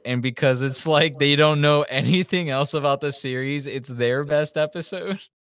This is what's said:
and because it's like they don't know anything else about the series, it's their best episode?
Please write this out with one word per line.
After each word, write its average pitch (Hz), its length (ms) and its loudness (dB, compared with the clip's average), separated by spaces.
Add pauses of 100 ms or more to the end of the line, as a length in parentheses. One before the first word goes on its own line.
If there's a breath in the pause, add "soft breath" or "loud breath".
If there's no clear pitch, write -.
and 123 180 -4
because 127 400 0
it's 135 240 -2
like 151 320 2
they 143 180 4
don't 151 240 4
know 147 220 4
anything 175 680 0
else 139 260 -2
about 143 260 0
the 143 120 -4
series, 135 540 -6
it's 131 220 -8
their 123 360 0
best 151 320 -2
episode? 175 640 -6 (220)